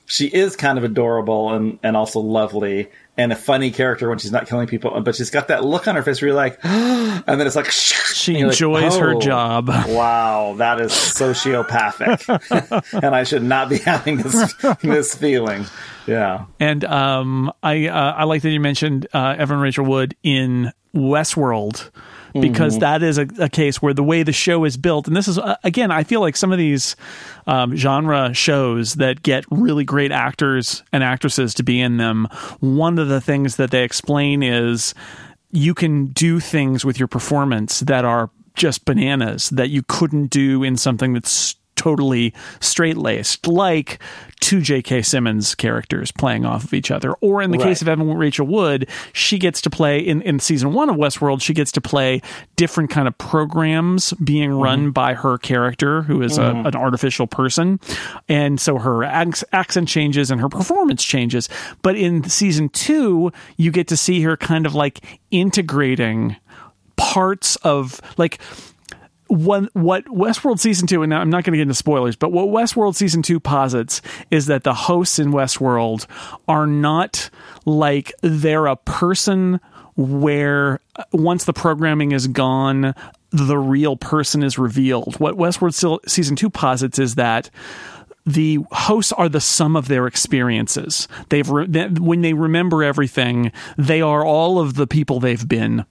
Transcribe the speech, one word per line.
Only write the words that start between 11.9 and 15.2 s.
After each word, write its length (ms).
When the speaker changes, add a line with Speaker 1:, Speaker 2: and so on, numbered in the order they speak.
Speaker 1:
<laughs> 100
And 120
I 80
should 200
not 260
be 100
having 380
this, 360
Speaker 2:
<laughs> 280
Speaker 1:
this 340
feeling. 500